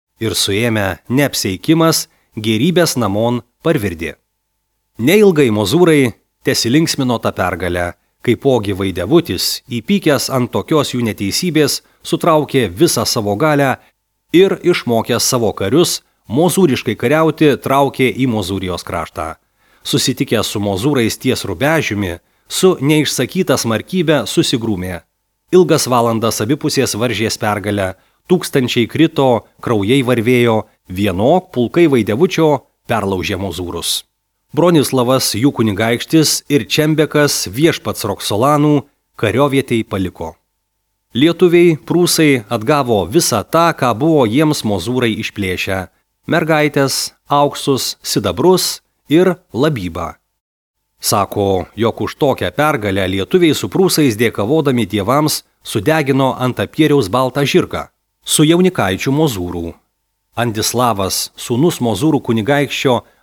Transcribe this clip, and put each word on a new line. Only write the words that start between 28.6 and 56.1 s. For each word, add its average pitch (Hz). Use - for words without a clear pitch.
krito, 135
kraujai 117
varvėjo, 120
vienok 101
pulkai 127
Vaidevučio 139
perlaužė 98
mozūrus. 87
Bronislavas, 135
jų 127
kunigaikštis, 117
ir 135
Čembekas, 151
viešpats 120
Roksolanų, 143
kariovietei 127
paliko. 90
Lietuviai, 170
prūsai 160
atgavo 117
visą 110
tą, 165
ką 127
buvo 151
jiems 147
mozūrai 113
išplėšę: 95
mergaitės, 151
auksus, 143
sidabrus 120
ir 175
labybą. 92
Sako, 98
jog 110
už 101
tokią 117
pergalę 104
lietuviai 135
su -
prūsais 151
dėkavodami 120
dievams 123
sudegino 135